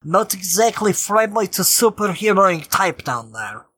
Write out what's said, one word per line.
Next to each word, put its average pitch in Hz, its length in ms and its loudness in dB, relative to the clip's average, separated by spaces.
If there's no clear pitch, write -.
not 190 280 0
exactly 196 600 0
friendly 214 540 0
to - 160 -4
superheroing 196 1040 2
type - 360 -4
down 117 280 -8
there. 107 340 -12